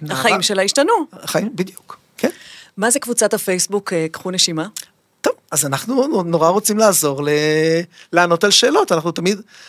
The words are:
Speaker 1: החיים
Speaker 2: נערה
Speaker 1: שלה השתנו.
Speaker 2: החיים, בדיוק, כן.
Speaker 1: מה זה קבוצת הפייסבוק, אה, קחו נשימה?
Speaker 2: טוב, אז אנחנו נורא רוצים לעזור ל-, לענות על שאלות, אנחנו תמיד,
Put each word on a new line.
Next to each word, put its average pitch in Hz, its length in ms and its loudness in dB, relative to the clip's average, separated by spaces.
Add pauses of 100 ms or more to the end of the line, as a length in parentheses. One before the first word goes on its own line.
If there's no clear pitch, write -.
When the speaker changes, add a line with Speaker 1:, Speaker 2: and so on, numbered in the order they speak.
Speaker 1:
החיים 131 240 0
Speaker 2:
נערה 190 100 -2
Speaker 1:
שלה 190 180 0
השתנו. 285 320 2 (200)
Speaker 2:
החיים, - 420 -4
בדיוק, - 420 -10 (200)
כן. 294 120 -2 (480)
Speaker 1:
מה 220 140 0
זה 269 80 0
קבוצת 226 340 0
הפייסבוק, 196 600 -2
אה, 160 180 -2
קחו 180 200 -10
נשימה? 175 360 -2 (540)
Speaker 2:
טוב, - 120 0 (180)
אז 151 140 -2
אנחנו 226 580 0
נורא 165 260 4
רוצים 208 280 0
לעזור 156 460 2
ל-, 147 60 -2 (840)
לענות 170 300 4
על 202 80 4
שאלות, 294 400 2
אנחנו 165 200 0
תמיד, 196 300 -2 (260)